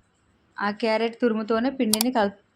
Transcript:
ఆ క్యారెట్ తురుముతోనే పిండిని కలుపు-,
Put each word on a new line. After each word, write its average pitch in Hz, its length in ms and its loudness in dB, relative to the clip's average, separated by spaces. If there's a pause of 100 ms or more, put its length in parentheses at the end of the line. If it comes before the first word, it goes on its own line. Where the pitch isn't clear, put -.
(560)
ఆ 202 160 -2
క్యారెట్ 220 460 -2
తురుముతోనే 226 520 0
పిండిని 240 400 2
కలుపు-, 208 320 0 (140)